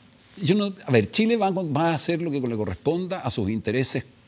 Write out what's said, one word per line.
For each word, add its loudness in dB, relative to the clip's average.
Yo 4
no, 0
a -6
ver, 4
Chile 4
va, 0
va 0
a 0
hacer -2
lo -4
que -2
le -2
corresponda -2
a -4
sus 0
intereses, 0